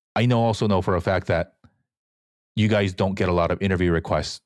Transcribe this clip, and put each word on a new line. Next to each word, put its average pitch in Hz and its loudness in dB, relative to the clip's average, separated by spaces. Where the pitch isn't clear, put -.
I 117 0
know, 120 2
also 117 0
know 98 2
for 95 0
a 85 0
fact 92 -2
that 82 -2
you 107 2
guys 101 0
don't 95 -2
get 95 -2
a 90 0
lot 85 2
of 87 -4
interview 90 0
requests 82 -4